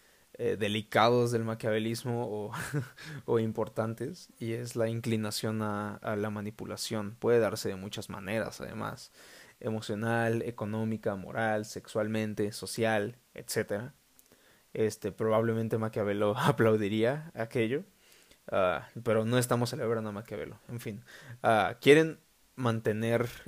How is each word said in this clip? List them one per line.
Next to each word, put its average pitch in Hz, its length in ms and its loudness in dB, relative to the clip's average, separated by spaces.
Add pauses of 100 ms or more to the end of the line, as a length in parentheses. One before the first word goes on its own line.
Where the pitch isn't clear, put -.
(360)
eh, 101 240 -2
delicados 113 720 4
del 113 120 0
maquiavelismo 113 840 -2
o, 107 260 -6
<laughs> 143 720 -8
o 120 140 4
importantes, 113 880 -4 (100)
y 113 140 -4
es 120 220 -6
la 113 140 2
inclinación 110 720 -2
a, 104 360 -2
a 110 180 -4
la 104 140 -2
manipulación. 104 920 -6
Puede 117 200 6
darse 107 300 2
de 98 60 -4
muchas 98 340 -8
maneras, 104 520 -4
además. 107 500 -8 (480)
Emocional, 113 840 0
económica, 110 720 -2
moral, 107 500 -2
sexualmente, 107 840 -2
social, 110 680 -2 (160)
etcétera. 110 600 -4 (800)
Este, 107 380 0
probablemente 113 640 2
Maquiavelo 104 580 2
<laughs> - 20 -4
aplaudiría 110 1000 2
aquello, 117 480 0 (680)
ah, 90 360 2 (160)
pero 110 220 2
no 120 120 2
estamos 120 320 2
celebrando 113 400 -2
a 101 40 -8
Maquiavelo. 101 460 -10 (100)
En 120 100 -8
fin, 117 240 -10 (400)
ah, 104 380 4
quieren 156 380 8 (360)
mantener, 113 720 2 (180)